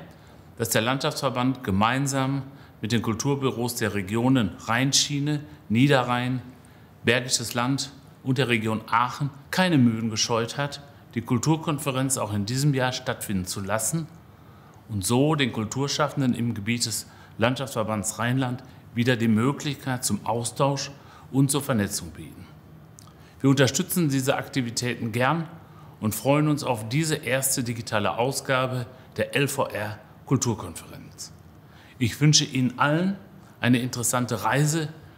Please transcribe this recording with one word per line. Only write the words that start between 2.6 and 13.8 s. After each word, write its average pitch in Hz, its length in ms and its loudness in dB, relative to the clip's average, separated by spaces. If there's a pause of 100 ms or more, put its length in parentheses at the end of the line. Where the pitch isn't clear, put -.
mit 107 100 -4
den 113 120 2
Kulturbüros 120 720 -2
der 107 180 -2
Regionen 107 680 2
Rheinschiene, 143 840 0 (240)
Niederrhein, 123 720 2 (640)
Bergisches 123 480 2
Land 127 400 0 (300)
und 131 160 0
der 127 100 2
Region 110 320 2 (100)
Aachen 123 380 0 (220)
keine 180 260 4
Mühen 117 320 4
gescheut 113 480 -2
hat, 143 260 -6 (320)
die 117 60 -2
Kulturkonferenz 135 960 0
auch 110 160 -2
in 101 140 -2
diesem 135 260 0
Jahr 127 200 0
stattfinden 104 520 -4
zu 101 160 -8
lassen 110 460 -2 (840)